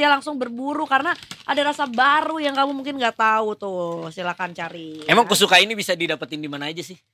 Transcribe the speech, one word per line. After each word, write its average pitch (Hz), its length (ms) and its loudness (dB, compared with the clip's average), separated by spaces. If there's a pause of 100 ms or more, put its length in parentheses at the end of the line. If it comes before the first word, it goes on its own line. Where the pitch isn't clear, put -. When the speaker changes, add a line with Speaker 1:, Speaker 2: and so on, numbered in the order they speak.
Speaker 1:
ya, 294 80 4
langsung 285 320 0
berburu 269 480 -6
karena 277 240 2 (320)
ada 277 160 -2
rasa 285 240 0
baru 294 560 2
yang 277 160 -2
kamu 277 160 2
mungkin 277 240 -6
nggak 233 240 -2
tahu 220 400 2
tuh. 170 480 -6
Silakan 175 480 -8
cari, 165 480 -12
ya. 156 80 2
Speaker 2:
Emang 226 160 6
Kusuka 190 320 6
ini 214 160 2
bisa 190 160 -4
didapetin 160 480 -4
di 151 80 -8
mana 143 240 -8
aja 170 80 -10
sih? 165 160 -14 (180)